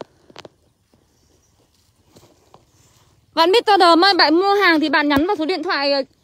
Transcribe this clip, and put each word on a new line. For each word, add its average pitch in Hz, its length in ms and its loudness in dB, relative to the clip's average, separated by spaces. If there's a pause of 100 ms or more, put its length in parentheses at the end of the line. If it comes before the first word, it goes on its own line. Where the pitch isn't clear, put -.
(3250)
Bạn 330 160 0
Mister 415 280 2
Đờm 339 260 4
ơi, 392 80 2
bạn 320 220 0
mua 392 180 0
hàng 370 260 2
thì 302 100 -2
bạn 294 180 -2
nhắn 294 200 0
vào 403 80 -4
số 311 100 -6
điện 311 180 -6
thoại, 294 280 -4
ờ, 277 100 -2 (220)